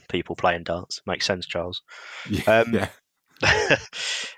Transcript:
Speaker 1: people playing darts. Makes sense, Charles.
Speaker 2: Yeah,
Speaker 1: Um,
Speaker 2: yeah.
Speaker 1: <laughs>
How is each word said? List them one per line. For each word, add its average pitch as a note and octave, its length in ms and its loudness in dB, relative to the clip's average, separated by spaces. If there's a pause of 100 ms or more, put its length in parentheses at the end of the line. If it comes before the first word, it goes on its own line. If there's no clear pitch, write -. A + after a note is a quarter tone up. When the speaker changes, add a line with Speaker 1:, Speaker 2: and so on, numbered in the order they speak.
Speaker 1:
people F2+ 280 -4
playing F2 260 2
darts. E2+ 420 -6
Makes - 220 -4
sense, F2+ 200 -2
Charles. F2+ 360 -6 (480)
Speaker 2:
Yeah, A2 300 6
Speaker 1:
Um, A#2 120 2
Speaker 2:
yeah. G2+ 160 2 (540)
Speaker 1:
<laughs> G#4+ 340 4 (600)